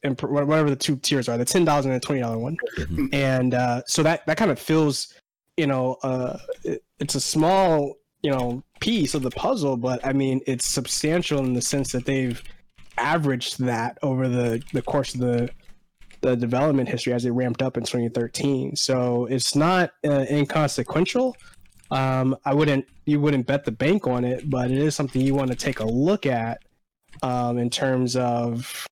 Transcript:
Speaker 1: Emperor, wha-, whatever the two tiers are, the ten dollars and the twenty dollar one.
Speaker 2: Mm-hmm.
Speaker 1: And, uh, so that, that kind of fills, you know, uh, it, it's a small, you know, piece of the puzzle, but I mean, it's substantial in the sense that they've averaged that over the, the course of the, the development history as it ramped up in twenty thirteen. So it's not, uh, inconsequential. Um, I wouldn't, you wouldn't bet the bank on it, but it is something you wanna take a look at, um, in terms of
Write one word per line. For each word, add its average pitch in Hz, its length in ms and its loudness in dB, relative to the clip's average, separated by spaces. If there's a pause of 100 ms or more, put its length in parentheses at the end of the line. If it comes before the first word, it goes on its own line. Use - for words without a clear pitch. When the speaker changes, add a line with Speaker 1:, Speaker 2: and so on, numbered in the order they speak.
Speaker 1:
Emperor, 131 280 -2
wha-, 143 140 2
whatever 151 260 4
the 135 40 2
two 139 200 -2
tiers 131 340 -2
are, 117 80 -2
the 123 80 0
ten 180 180 4
dollars 147 220 4
and 131 80 0
the 127 60 0
twenty 135 220 -2
dollar 113 180 -4
one. 143 180 -4 (200)
Speaker 2:
Mm-hmm. 80 360 -2
Speaker 1:
And, 131 400 2
uh, 123 320 0
so - 160 0
that, 156 240 2
that 208 120 0
kind 220 120 2
of 127 80 0
fills, 156 560 0 (440)
you 156 100 2
know, 131 340 0
uh, 127 380 -2 (240)
it, - 200 -6 (160)
it's - 140 -4
a 135 80 -2
small, 160 760 2 (260)
you 147 80 2
know, 127 320 -2 (160)
piece 214 340 0
of 147 80 -2
the 127 80 -2
puzzle, 151 480 -2
but 123 280 -2
I 131 80 -2
mean, 135 340 0
it's 127 180 -2
substantial 151 760 -2
in 127 140 0
the 123 80 0
sense 139 300 -2
that 123 140 -4
they've 131 360 -2 (560)
averaged 143 600 -2
that 120 420 -2
over 131 260 0
the, 120 360 0 (100)
the 127 80 0
course - 320 -2
of 127 60 -6
the, 120 300 0 (720)
the 127 140 4
development 123 540 2
history 123 240 -2
as 120 120 0
it 123 60 0
ramped 123 300 0
up 131 160 -2
in 117 60 -4
twenty 117 260 -2
thirteen. 135 680 -2
So 123 500 0
it's 123 300 -2
not, 175 360 2 (120)
uh, 139 260 2
inconsequential. 156 1080 0 (540)
Um, 131 440 2 (100)
I 139 80 2
wouldn't, 143 340 2 (180)
you 147 140 2
wouldn't 143 260 2
bet 139 180 0
the - 80 -2
bank 156 360 2
on 123 180 2
it, 127 240 -2
but 127 220 0
it 131 80 2
is 147 160 2
something 131 260 -2
you 135 140 4
wanna 131 200 0
take - 240 -2
a 110 60 -2
look 143 400 2
at, 117 380 -2 (580)
um, 123 380 0
in 120 100 0
terms 127 460 0
of 120 760 -2